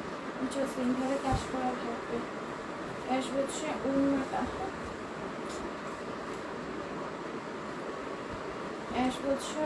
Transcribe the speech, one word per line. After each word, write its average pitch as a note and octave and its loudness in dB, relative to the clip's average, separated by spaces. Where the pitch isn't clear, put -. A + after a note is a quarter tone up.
নিচে C4 0
সেমভাবে B3+ 4
কাজ C4 6
করা B3+ 2
থাকবে। A#3 0
অ্যাশ B3+ 4
হচ্ছে C#4 2
ওড়নাটা, C#4 6
অ্যাশ B3+ 4
হচ্ছে C#4 2